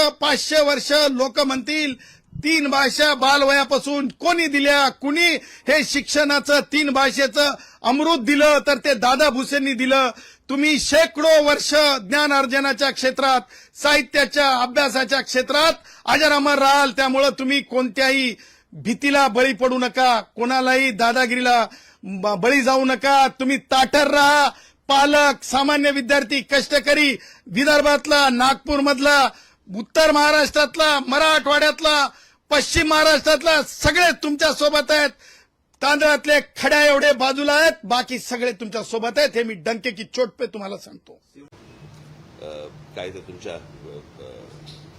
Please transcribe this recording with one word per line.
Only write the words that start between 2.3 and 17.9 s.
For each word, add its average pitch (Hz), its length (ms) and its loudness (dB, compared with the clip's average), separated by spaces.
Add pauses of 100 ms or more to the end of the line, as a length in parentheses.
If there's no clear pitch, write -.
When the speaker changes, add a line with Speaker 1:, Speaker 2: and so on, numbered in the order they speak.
Speaker 1:
तीन 302 240 0
भाषा 277 460 0
बालवयापासून 277 920 0
कोणी 339 400 -2
दिल्या, 277 420 2
कुणी 311 460 -2 (320)
हे 285 160 2
शिक्षणाचं 285 760 -2
तीन 294 300 -2
भाषेचं 269 640 0 (300)
अमृत 302 380 0
दिलं, 285 480 2
तर 277 100 0
ते 285 160 -2
दादा 254 360 0
भुसेंनी 269 440 -4
दिलं. 262 380 0 (380)
तुम्ही 285 300 0
शेकडो 311 640 2
वर्ष 294 300 0 (280)
ज्ञान 285 320 -2
अर्जनाच्या 269 580 0
क्षेत्रात, 262 500 0 (360)
साहित्याच्या 285 840 0
अभ्यासाच्या 254 600 -2
क्षेत्रात 285 520 0 (320)
अजरामर 285 540 0
राहाल. 277 320 2
त्यामुळं 269 380 0 (100)
तुम्ही 269 220 -2
कोणत्याही 254 760 -2 (360)